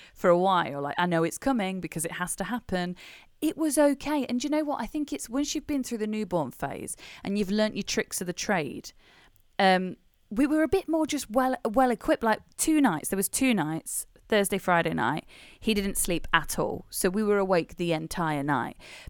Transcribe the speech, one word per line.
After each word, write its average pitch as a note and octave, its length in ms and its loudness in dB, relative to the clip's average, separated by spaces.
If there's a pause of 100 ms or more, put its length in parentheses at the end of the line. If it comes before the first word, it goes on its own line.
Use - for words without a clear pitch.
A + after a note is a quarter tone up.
(140)
for - 160 2
a F3 80 8
while. F3 460 2
Like, C#3+ 160 -4
I F3+ 80 2
know E3 160 2
it's E3+ 160 -2
coming F#3+ 420 -2
because D#3+ 240 -6
it D#3+ 60 -8 (100)
has F3 140 -6
to G3 80 -4
happen. F3+ 520 -4 (460)
It D4+ 160 -2
was D4+ 220 0
okay. C#4+ 480 2
And B3 120 -2
do D4+ 60 -4
you C#4+ 60 -4
know D4+ 120 0
what? C#4+ 160 -4
I A3+ 60 -6
think D4 260 -6
it's - 160 -8
once C#4 280 -2
you've D4+ 100 -8
been C#4 180 -2
through A#3 160 -6
the G#3+ 80 -2
newborn F3+ 440 -2
phase - 440 -8 (280)
and G3+ 160 -2
you've F#3+ 100 -2
learnt G#3+ 280 0
your G3 60 -4 (120)
tricks - 260 -4
of F3 60 -8
the F3 60 -4
trade, D3+ 580 -4 (680)
um, F#3 380 4 (340)
we A#3+ 160 2
were D#4 160 2
a D#4+ 60 2
bit - 200 0
more D#4 200 0
just C4+ 240 -6
well, C4 240 2 (120)
well B3 220 4
equipped. B3+ 340 0
Like, A3 180 2 (160)
two D#4 220 2
nights, G3+ 300 2
there F#3+ 80 -2
was G3 120 0
two C4 260 2
nights, D#3+ 500 -4 (220)
Thursday, G3+ 320 2
Friday E3+ 340 2
night, C3 320 -2 (340)
he A3 140 0
didn't G3+ 240 -2
sleep - 340 -2
at - 280 6
all. - 320 -4
So - 180 2
we G#3 140 0
were G#3 160 4
awake F#3+ 380 0
the E3+ 160 0
entire D#3 500 -2
night. C#3 340 -2 (320)